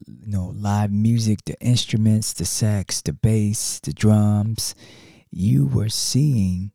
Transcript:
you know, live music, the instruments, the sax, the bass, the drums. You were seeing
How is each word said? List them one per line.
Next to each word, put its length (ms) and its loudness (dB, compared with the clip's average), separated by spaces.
you 260 -14
know, 240 -4
live 360 -2
music, 520 0
the 160 -10
instruments, 720 2
the 120 -6
sax, 580 -2
the 100 -4
bass, 680 0
the 120 -8
drums. 840 2
You 360 2
were 220 0
seeing 880 0